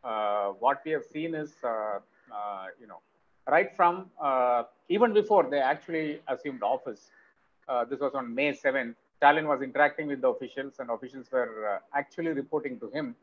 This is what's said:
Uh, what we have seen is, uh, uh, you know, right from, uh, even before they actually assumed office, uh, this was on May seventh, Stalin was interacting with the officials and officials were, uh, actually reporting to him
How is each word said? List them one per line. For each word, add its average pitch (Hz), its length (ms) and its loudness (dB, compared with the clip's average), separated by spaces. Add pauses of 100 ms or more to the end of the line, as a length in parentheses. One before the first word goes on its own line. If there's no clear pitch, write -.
Uh, 104 500 0 (120)
what 135 180 4
we 156 100 -4
have 147 120 -2
seen 165 300 -6
is, 151 180 -8 (100)
uh, 127 60 -2
uh, 104 1000 -6 (120)
you 117 60 -20
know, 92 140 -20 (460)
right 156 300 4
from, 185 300 2 (120)
uh, 127 440 2 (260)
even 208 240 4
before 208 380 4
they 143 80 0
actually 151 680 -2
assumed 131 360 -6
office, 117 480 -4 (580)
uh, 123 160 0
this 123 160 -6
was 139 140 -2
on 123 200 -6
May 139 200 0
seventh, 131 420 -2 (220)
Stalin 151 280 6
was 143 140 2
interacting 147 460 2
with 139 160 -4
the 131 60 6
officials 131 500 -4
and 123 100 -10
officials 123 420 -8
were, 110 440 -2
uh, - 240 -6
actually 160 320 -4
reporting 139 500 -4
to 110 80 -10
him 131 340 -6